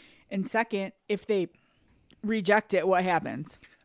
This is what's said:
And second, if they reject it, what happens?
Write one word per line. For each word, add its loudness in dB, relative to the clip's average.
And -4
second, -2
if -4
they 0
reject 2
it, 2
what 4
happens? -2